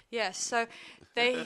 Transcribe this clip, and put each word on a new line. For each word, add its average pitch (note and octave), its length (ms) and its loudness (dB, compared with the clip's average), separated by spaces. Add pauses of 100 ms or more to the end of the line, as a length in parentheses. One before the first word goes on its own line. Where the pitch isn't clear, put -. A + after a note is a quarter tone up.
Yeah, A3 220 -2
so A#3 340 0 (480)
they, A#3+ 320 2